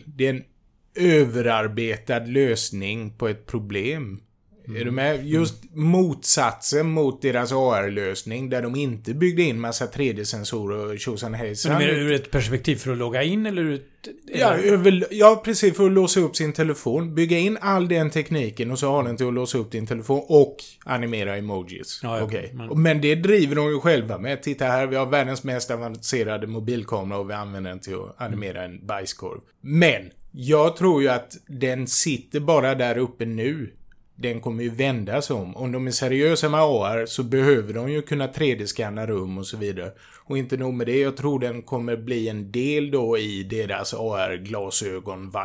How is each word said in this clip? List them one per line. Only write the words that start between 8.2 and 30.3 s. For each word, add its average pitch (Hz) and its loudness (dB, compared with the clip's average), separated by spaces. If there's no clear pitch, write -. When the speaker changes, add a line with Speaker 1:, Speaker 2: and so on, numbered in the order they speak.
Speaker 1:
där 127 -2
de 120 -4
inte 120 -4
byggde 170 2
in 120 0
massa 117 -4
tre 127 -2
D-sensorer 104 -6
och 104 -10
tjosan 113 -6
hejsan. 110 -4
Speaker 2:
Men 156 4
du 147 4
menar 147 2
ur 147 0
ett 139 -2
perspektiv 127 0
för 131 -6
att 120 -2
logga 120 -2
in 208 0
eller 190 -2
ur 156 0
ett, 139 -8
Speaker 1:
Ja, 233 4
Speaker 2:
eller? 196 4
Speaker 1:
över, 185 6
ja, 214 8
precis, 208 2
för 196 4
att 190 6
låsa 190 4
upp 160 2
sin 151 0
telefon. 156 0
Bygga 165 4
in 202 2
all 190 2
den 165 2
tekniken 127 -2
och 131 -4
så 139 2
har 143 4
den 120 -4
till 127 0
att 123 0
låsa 123 -2
upp 113 -4
din 110 -4
telefon 120 -2
och 147 6
animera 117 -2
emojis. 95 -8
Speaker 2:
Ja, 117 -4
ja, 110 -2
Speaker 1:
Okej. 107 -6
Speaker 2:
men 127 -2
Speaker 1:
Men 156 4
det 147 4
driver 170 4
de 151 2
ju 147 0
själva 120 2
med. 131 -6
Titta 139 -2
här, 131 2
vi 131 -2
har 135 0
världens 131 0
mest 127 -4
avancerade 110 -4
mobilkamera 110 -4
och 98 -6
vi 104 -6
använder 101 -8
den 92 -12
till 95 -10
att 95 -10
animera 104 -6
Speaker 2:
Mm. 90 -12
Speaker 1:
en 95 -20
bajskorv. 98 -8
Men 135 2